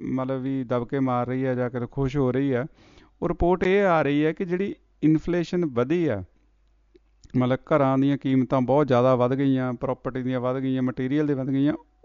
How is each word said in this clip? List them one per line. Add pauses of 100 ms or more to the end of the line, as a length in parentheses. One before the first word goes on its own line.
ਮਤਲਬ
ਵੀ
ਦਬਕੇ
ਮਾਰ
ਰਹੀ
ਆ
ਜਾਂ
ਕਿਤੇ
ਖੁਸ਼
ਹੋ
ਰਹੀ
ਆ। (560)
ਉਹ
ਰਿਪੋਰਟ
ਇਹ
ਆ
ਰਹੀ
ਹੈ
ਕਿ
ਜਿਹੜੀ (280)
ਇਨਫਲੇਸ਼ਨ
ਵਧੀ
ਆ, (1120)
ਮਤਲਬ
ਘਰਾਂ
ਦੀਆਂ
ਕੀਮਤਾਂ
ਬਹੁਤ
ਜ਼ਿਆਦਾ
ਵੱਧ
ਗਈਆਂ,
ਪ੍ਰਾਪਰਟੀ
ਦੀਆਂ
ਵੱਧ
ਗਈਆਂ,
ਮਟੀਰੀਅਲ
ਦੇ
ਵੱਧ
ਗਈਆਂ, (320)